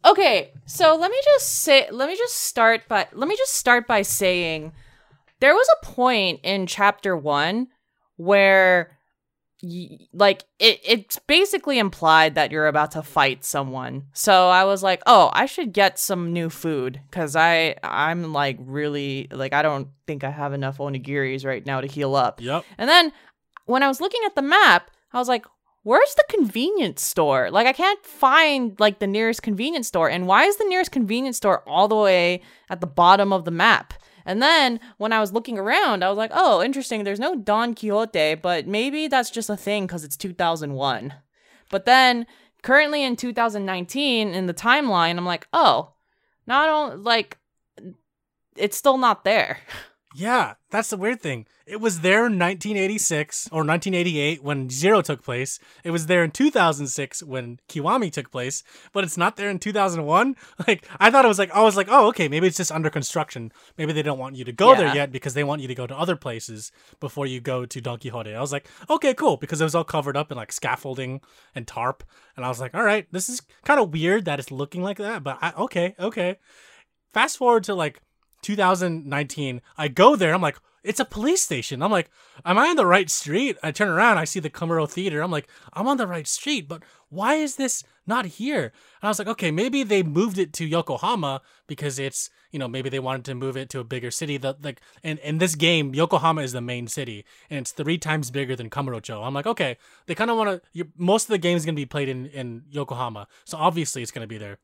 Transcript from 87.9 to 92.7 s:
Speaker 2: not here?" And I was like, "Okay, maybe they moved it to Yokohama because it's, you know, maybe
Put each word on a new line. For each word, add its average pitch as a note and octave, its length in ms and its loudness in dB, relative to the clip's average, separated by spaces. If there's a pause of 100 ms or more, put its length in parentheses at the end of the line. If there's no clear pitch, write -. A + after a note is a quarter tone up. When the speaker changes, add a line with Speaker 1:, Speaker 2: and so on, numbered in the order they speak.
Speaker 2:
not A3 200 -4
here?" A3 380 -4
And - 400 -16
I G#3 40 -2
was G#3+ 100 -2
like, G3+ 100 -6
"Okay, F#3+ 220 -4
maybe A#3+ 320 -2
they G3+ 200 0
moved F3+ 360 0
it E3+ 160 -2
to E3+ 120 -8
Yokohama D#3+ 760 -4 (280)
because C#3+ 300 -8
it's, - 320 -8 (200)
you D3 80 -10
know, C3 100 -6
maybe C3 200 -8